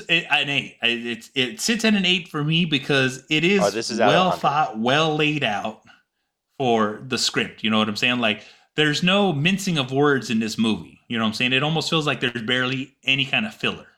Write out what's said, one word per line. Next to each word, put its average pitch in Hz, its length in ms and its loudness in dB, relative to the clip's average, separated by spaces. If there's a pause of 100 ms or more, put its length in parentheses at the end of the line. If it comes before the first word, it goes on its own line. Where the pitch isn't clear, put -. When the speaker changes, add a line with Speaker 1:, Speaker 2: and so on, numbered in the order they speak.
Speaker 1:
an 147 400 0
eight. 139 340 -4
I, 117 60 2
it, 117 460 -4
it 123 260 -2
sits 226 240 0
at 220 100 4
an 196 120 2
eight 180 220 0
for 151 140 -4
me 160 220 2
because 139 680 0
it 151 140 2
is 196 180 4
Speaker 2:
Oh, 143 80 4
this 117 200 -4
is 214 100 -2
out - 80 6
of - 60 6
Speaker 1:
well 180 120 4
Speaker 2:
a 175 40 2
hundred. 175 100 -4
Speaker 1:
thought, 147 380 0
well 147 360 2
laid 151 300 0
out 107 380 -6 (760)
for 110 480 0
the 120 120 -4
script. - 440 -4
You 110 80 0
know 110 80 2
what 107 100 2
I'm 104 80 -4
saying? 123 220 0
Like, 107 240 0 (340)
there's 151 260 0
no 190 300 4
mincing 175 460 0
of 127 140 -4
words 139 380 2
in 113 80 0
this 110 200 -2
movie. 107 500 -2
You 117 100 -4
know 113 60 0
what 110 40 0
I'm 107 60 -4
saying? 127 180 0
It 131 100 2
almost 156 280 -2
feels 156 160 0
like 135 140 -2
there's 120 220 -2
barely 127 640 -2
any 135 220 0
kind 131 180 -2
of 104 100 -8
filler. 98 320 -6 (120)